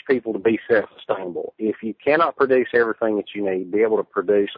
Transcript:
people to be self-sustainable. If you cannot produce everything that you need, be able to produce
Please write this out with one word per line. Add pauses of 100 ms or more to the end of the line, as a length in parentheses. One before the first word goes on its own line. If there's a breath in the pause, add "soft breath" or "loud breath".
people
to
be (100)
self-sustainable.
If
you (100)
cannot
produce
everything
that
you
need,
be
able
to
produce